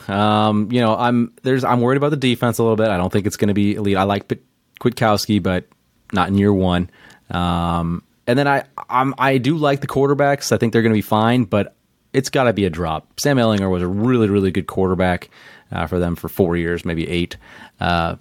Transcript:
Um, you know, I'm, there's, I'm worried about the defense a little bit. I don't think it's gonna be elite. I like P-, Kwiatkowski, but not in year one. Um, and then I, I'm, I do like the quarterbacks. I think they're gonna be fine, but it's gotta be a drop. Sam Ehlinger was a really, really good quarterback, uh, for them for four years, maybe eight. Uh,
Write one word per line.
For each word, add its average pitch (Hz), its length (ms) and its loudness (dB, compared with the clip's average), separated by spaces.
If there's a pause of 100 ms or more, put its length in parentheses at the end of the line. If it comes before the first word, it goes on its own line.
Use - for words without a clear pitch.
Um, 107 640 2
you 123 80 2
know, 110 160 2
I'm, 120 460 0
there's, 131 200 0
I'm 120 200 2
worried 131 160 2
about 143 120 0
the 156 60 0
defense 123 420 0
a 117 40 2
little 113 140 2
bit. 110 120 2
I 98 80 0
don't 90 160 0
think 104 140 0
it's 101 100 -4
gonna 104 160 0
be 101 220 0
elite. 101 240 -2
I 98 60 2
like 101 240 -2
P-, - 100 -4 (420)
Kwiatkowski, 107 600 0
but 90 240 -2 (480)
not 90 140 2
in 98 80 0
year 101 180 4
one. 90 340 2 (400)
Um, 85 720 -2 (240)
and 123 120 0
then 143 100 0
I, 139 160 0 (240)
I'm, 131 300 0
I 135 180 2
do 135 220 0
like 143 240 0
the 139 40 -4
quarterbacks. 139 640 0
I 110 40 4
think 113 160 0
they're 117 100 4
gonna 113 120 2
be 101 80 2
fine, 113 420 2
but 101 300 -2 (400)
it's 135 160 -2
gotta 123 240 2
be 98 100 0
a 90 60 0
drop. 80 500 -6
Sam 143 160 0
Ehlinger 104 340 2
was 90 120 0
a 90 60 -2
really, 110 420 0
really 95 200 2
good 87 160 -4
quarterback, 90 640 -2 (420)
uh, 85 160 -6
for 90 120 -4
them 85 180 -2
for - 120 -10
four 87 280 0
years, 85 280 -4
maybe 82 240 -4
eight. 87 280 -4 (440)
Uh, 87 400 -2